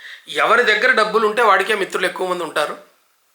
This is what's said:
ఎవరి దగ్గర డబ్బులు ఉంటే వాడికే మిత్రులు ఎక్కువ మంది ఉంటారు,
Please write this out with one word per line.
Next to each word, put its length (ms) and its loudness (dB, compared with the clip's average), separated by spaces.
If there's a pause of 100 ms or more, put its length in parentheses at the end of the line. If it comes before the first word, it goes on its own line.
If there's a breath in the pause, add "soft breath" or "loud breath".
(280 loud breath)
ఎవరి 340 2
దగ్గర 300 2
డబ్బులు 340 2
ఉంటే 160 0
వాడికే 320 2
మిత్రులు 320 -4
ఎక్కువ 240 -4
మంది 140 -6
ఉంటారు, 480 -6 (420)